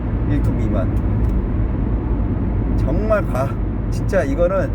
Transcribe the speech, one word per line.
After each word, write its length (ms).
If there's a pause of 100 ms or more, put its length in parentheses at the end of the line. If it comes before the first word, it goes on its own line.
(300)
일 140
톤 140
미만. 380 (1800)
정말 500
가-, 220 (400)
진짜 340
이거는 520